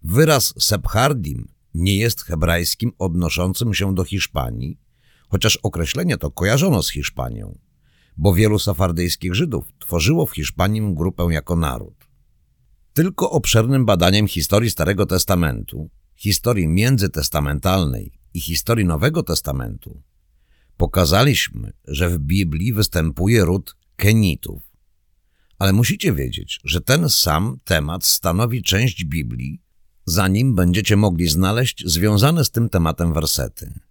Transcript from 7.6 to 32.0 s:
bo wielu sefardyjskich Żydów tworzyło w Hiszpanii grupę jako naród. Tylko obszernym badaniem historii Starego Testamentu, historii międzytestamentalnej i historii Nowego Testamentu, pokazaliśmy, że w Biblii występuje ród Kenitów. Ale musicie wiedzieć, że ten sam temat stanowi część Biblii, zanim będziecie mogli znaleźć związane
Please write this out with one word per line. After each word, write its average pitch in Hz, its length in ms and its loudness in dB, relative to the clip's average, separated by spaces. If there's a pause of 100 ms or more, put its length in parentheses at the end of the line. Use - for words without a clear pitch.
bo 87 160 4
wielu 107 260 4
sefardyjskich 87 760 -2
Żydów 120 300 -2 (140)
tworzyło 107 460 0
w - 60 -8
Hiszpanii 98 640 -2
grupę 87 360 -2
jako 80 240 -2
naród. 64 520 -4 (840)
Tylko 180 380 0
obszernym 123 540 2
badaniem 98 420 4
historii 98 420 0
Starego 92 360 0
Testamentu, 78 840 -2 (260)
historii 101 520 0
międzytestamentalnej 80 1500 0 (140)
i 90 80 -6
historii 101 440 -2
Nowego 110 380 0
Testamentu, 67 760 -6 (760)
pokazaliśmy, 90 960 0 (140)
że 78 220 -2
w 87 100 0
Biblii 85 540 0
występuje 92 720 2
ród 87 300 -2 (200)
Kenitów. 101 680 0 (960)
Ale 98 160 2
musicie 120 400 2
wiedzieć, - 500 -6
że - 180 -2
ten 151 280 2
sam 92 540 0
temat 80 420 -2
stanowi 110 580 0
część 98 420 0
Biblii, 67 560 -6 (440)
zanim 98 500 2
będziecie 95 420 2
mogli 90 300 2
znaleźć 95 580 0
związane 104 600 2